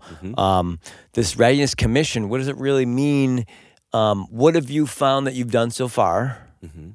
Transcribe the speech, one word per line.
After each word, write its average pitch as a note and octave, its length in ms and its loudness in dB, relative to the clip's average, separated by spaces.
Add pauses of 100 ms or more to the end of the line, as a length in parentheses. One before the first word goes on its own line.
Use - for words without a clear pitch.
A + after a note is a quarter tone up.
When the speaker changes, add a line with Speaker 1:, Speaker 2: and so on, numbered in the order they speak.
(100)
Speaker 1:
Mm-hmm. F#2 280 -10
Speaker 2:
Um, F2+ 400 2 (360)
this - 240 0
readiness C3 360 4
commission, A#2 540 0
what A#2 100 -4
does C3+ 100 -6
it C#3 100 -6
really C3+ 280 0
mean? C3 600 0 (480)
Um, G#2+ 360 0
what C#3 260 4
have C#3+ 140 0
you D3+ 160 0
found C3+ 400 0
that C3 80 -4
you've B2 160 -4
done A#2 200 2
so B2+ 180 -4
far, A2+ 500 0 (240)
Speaker 1:
Mm-hmm. D#2+ 320 -18